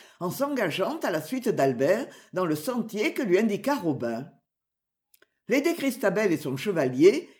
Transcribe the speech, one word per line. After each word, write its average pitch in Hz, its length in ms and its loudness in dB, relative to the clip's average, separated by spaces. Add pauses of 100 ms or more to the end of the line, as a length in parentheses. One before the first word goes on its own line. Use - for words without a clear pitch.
(200)
en 175 100 -4
s'engageant 220 680 -2
à 285 120 -2
la 165 100 0
suite 254 280 -6
d'Albert 143 580 2 (260)
dans 185 120 -2
le 302 100 0
sentier 240 580 -2
que - 100 -2
lui 185 160 4
indiqua 208 360 0
Robin. 131 540 -4 (1200)
Lady 285 260 2
Christabel 214 580 0
et 156 40 2
son 135 200 -4
chevalier, 165 720 4 (120)